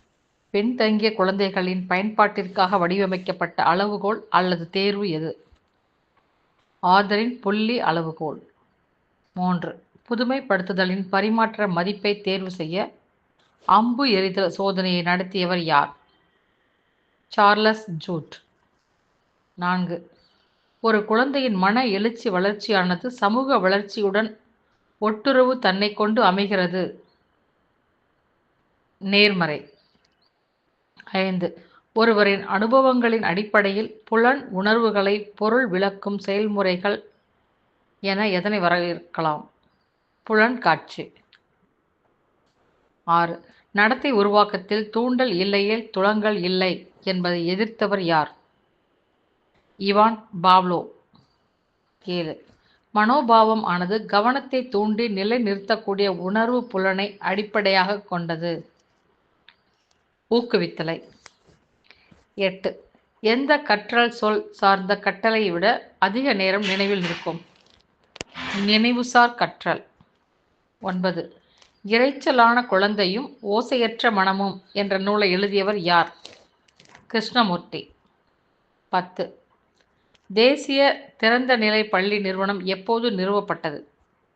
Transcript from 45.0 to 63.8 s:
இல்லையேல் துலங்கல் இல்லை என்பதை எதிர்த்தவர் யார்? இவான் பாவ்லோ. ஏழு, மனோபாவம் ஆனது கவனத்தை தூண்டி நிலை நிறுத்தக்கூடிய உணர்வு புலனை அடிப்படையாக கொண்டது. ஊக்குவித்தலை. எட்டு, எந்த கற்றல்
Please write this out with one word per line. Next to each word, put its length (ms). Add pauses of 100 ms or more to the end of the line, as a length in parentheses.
இல்லையேல் 580
துலங்கல் 520
இல்லை 500 (120)
என்பதை 500
எதிர்த்தவர் 440
யார்? 380 (1400)
இவான் 460 (180)
பாவ்லோ. 440 (1200)
ஏழு, 420 (440)
மனோபாவம் 720
ஆனது 420
கவனத்தை 640
தூண்டி 400
நிலை 340
நிறுத்தக்கூடிய 640
உணர்வு 560
புலனை 540
அடிப்படையாக 800
கொண்டது. 720 (1600)
ஊக்குவித்தலை. 800 (1300)
எட்டு, 560 (300)
எந்த 380
கற்றல் 520